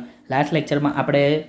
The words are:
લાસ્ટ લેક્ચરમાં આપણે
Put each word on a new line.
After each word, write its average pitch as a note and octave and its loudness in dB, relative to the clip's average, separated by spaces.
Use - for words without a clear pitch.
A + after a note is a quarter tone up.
લાસ્ટ D3 0
લેક્ચરમાં C#3+ -2
આપણે C#3+ 2